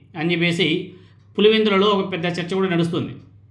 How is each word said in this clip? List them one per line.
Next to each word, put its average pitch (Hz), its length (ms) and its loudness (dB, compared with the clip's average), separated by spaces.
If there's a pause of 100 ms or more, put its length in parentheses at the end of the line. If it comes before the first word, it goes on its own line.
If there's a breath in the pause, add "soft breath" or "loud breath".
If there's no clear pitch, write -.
(180)
అని 165 140 -2
చెప్పేసి 170 640 -2 (440 loud breath)
పులివెందులలో 208 500 4
ఒక 196 240 0
పెద్ద 170 140 -4
చర్చ 170 280 -4
కూడా 190 160 0
నడుస్తుంది. 165 460 -2 (360)